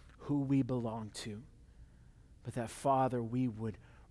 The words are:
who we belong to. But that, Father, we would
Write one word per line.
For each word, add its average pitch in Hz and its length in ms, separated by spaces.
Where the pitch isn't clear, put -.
who 143 220
we 135 220
belong 113 520
to. 110 280
But 120 100
that, 117 160
Father, 131 520
we 123 260
would 107 300